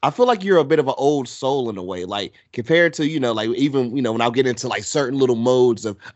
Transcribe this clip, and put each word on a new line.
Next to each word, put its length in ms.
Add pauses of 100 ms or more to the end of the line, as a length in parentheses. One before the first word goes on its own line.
I 80
feel 160
like 160
you're 160
a 60
bit 160
of 80
an 100
old 300
soul 420
in 80
a 40
way. 220
Like, 300 (180)
compared 420
to, 120
you 140
know, 120
like, 180
even, 460
you 60
know, 100
when 80
I'll 120
get 140
into, 200
like, 160
certain 360
little 180
modes 500
of, 100 (200)